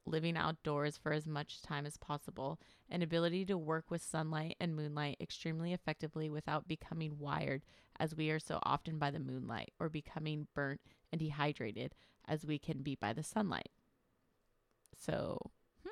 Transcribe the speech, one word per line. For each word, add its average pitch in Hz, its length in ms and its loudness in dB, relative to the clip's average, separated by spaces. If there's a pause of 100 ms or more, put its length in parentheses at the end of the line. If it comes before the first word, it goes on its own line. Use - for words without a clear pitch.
living 165 320 2
outdoors 151 600 2
for - 160 0
as 151 140 2
much 147 340 -4
time 143 240 -4
as 147 120 -8
possible, 143 640 -4 (280)
an 175 140 2
ability 170 440 4
to 190 120 2
work 160 320 0
with 170 100 -2
sunlight 156 600 0
and 165 160 2
moonlight 147 440 0
extremely 165 520 -2
effectively 156 580 -2
without 151 380 0
becoming 160 500 -2
wired, 143 440 0 (360)
as 156 160 2
we 156 160 4
are 156 80 4
so - 240 -2
often 151 380 2
by 143 100 4
the 139 80 -2
moonlight, 127 640 -4
or 165 80 2
becoming 151 680 -4
burnt 143 260 0 (300)
and 170 80 0
dehydrated, 143 800 0 (320)
as 151 180 0
we 151 140 2
can 143 240 -2
be 139 100 0
by 107 180 0
the 151 120 -2
sunlight. 190 460 0 (1300)
So - 420 -2 (540)